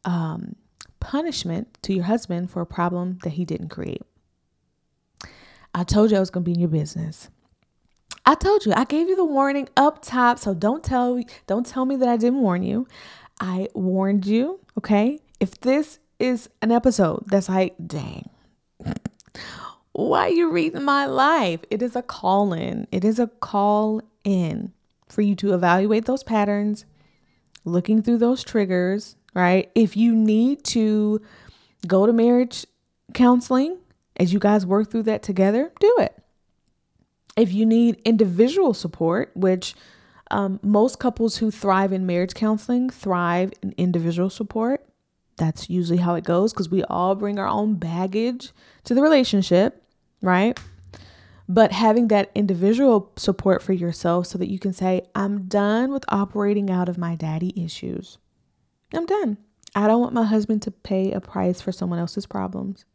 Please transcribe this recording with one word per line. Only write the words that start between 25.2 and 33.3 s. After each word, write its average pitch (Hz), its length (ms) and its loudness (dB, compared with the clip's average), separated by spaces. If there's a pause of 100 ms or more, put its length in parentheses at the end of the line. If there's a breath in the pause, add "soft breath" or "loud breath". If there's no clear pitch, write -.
you 202 140 2
to 196 180 0
evaluate 190 520 2
those 262 180 -2
patterns, 208 640 -2 (760)
looking 180 380 2
through 233 160 2
those 240 240 2
triggers, 185 760 -2 (180)
right? 180 420 2
If 220 200 4
you 226 200 4
need 220 480 2
to 214 560 0 (680 soft breath)
go 190 200 4
to 233 60 4
marriage 240 540 2 (480)
counseling 254 640 2 (380)